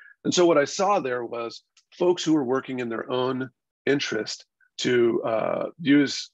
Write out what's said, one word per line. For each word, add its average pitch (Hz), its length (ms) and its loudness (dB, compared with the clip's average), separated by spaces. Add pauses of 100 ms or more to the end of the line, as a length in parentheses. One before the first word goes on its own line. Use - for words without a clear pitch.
(260)
And 139 80 -2
so 180 120 4
what 165 120 6
I 143 80 4
saw 196 340 0
there 123 240 -4
was 117 400 -8 (340)
folks 180 260 2
who 156 100 2
were 151 100 2
working 131 360 -2
in 120 100 -4
their 113 200 -6
own 127 400 -2 (360)
interest 135 600 -2 (340)
to, 120 440 2
uh, - 460 -2 (100)
use 143 540 2